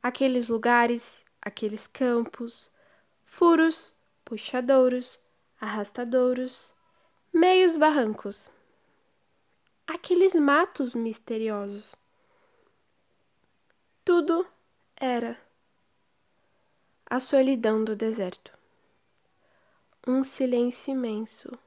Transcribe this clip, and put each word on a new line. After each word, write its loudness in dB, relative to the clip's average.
Aqueles 0
lugares, 0
aqueles -8
campos, -4
furos, 2
puxadouros, 0
arrastadouros, -4
meios 6
barrancos. 0
Aqueles 0
matos 2
misteriosos. -8
Tudo 2
era -6
a -4
solidão 2
do -4
deserto. -6
Um 2
silêncio -2
imenso -8